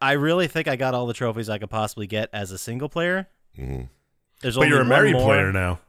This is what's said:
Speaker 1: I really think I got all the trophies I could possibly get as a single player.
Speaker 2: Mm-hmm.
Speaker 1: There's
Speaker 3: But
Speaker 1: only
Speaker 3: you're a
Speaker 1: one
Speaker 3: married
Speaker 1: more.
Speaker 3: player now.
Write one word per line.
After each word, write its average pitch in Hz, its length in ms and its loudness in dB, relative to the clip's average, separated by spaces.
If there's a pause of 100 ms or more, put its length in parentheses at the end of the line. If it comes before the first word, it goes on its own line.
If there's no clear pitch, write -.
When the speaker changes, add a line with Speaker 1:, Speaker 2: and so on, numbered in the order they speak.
Speaker 1:
I 135 120 2
really 160 340 2
think 160 200 -4
I 139 80 0
got 127 200 -2
all 123 120 -2
the 120 60 -4
trophies 113 360 -4
I 107 100 -4
could 101 100 -10
possibly 110 380 -4
get 107 260 -4
as 101 180 -6
a 95 80 -10
single 127 300 -8
player. 180 380 -2 (300)
Speaker 2:
Mm-hmm. 65 260 -8 (580)
Speaker 1:
There's 123 140 -4
Speaker 3:
But 135 60 0
Speaker 1:
only 151 80 6
Speaker 3:
you're 143 100 6
a - 20 4
Speaker 1:
one 123 80 2
Speaker 3:
married 147 240 6
Speaker 1:
more. 127 120 4
Speaker 3:
player 98 260 4
now. 90 380 0